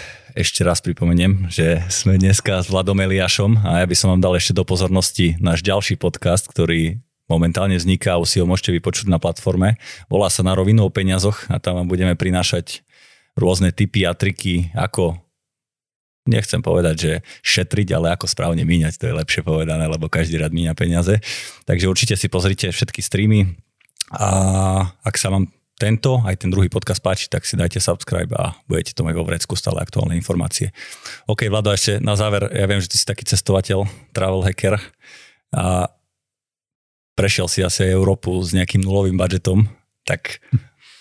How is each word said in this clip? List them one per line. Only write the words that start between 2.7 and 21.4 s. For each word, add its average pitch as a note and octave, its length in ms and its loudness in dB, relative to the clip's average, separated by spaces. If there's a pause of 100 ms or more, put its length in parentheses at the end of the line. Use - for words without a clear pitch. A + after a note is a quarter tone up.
Eliášom G2 640 2
a F2+ 220 2
ja F#2 40 2
by F2 80 0
som F#2+ 160 2
vám F#2 120 4
dal F#2 120 4
ešte F2 160 0
do F#2 140 2
pozornosti F2+ 760 0
náš E2+ 220 0
ďalší G2 340 0
podcast, F2 540 -2
ktorý E2 540 0 (260)
momentálne E2+ 460 2
vzniká, F2+ 420 2
už E2+ 120 0
si - 100 0
ho F2 80 2
môžete F#2 260 0
vypočuť F2 360 -2
na F2 80 4
platforme. F#2 600 0 (300)
Volá G2 220 2
sa - 120 -2
Na F#2 120 2
rovinu G2+ 320 4
o F#2+ 80 0
peniazoch F#2+ 560 0
a F#2 80 -2
tam F2+ 240 -2
vám F2+ 80 -2
budeme F2+ 260 2
prinášať F2+ 680 -2 (480)
rôzne F2+ 400 2
tipy G2 320 0
a F2 80 0
triky, F2 600 -2
ako, F#2 440 -2 (1080)
nechcem G#2+ 360 0
povedať, E2+ 360 2
že D#2+ 160 -2 (280)
šetriť, F#2+ 500 0
ale E2 220 2
ako F2 160 -4
správne E2+ 340 -2
míňať, D#2+ 340 2
to - 120 -8
je - 80 -4
lepšie - 260 -2
povedané, D#2+ 460 -2
lebo D#2 180 -4
každý E2 300 -2
rád D#2 160 -2
míňa E2 200 -2
peniaze. E2+ 460 2 (460)